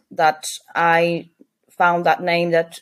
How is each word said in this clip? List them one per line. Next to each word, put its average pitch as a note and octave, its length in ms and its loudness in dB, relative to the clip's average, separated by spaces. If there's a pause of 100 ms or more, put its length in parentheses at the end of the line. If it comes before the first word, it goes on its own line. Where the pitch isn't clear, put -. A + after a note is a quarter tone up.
(120)
that D#3 320 0 (280)
I E3+ 580 0 (380)
found F3 380 0
that D#3+ 160 2
name E3+ 300 0
that E3 300 -2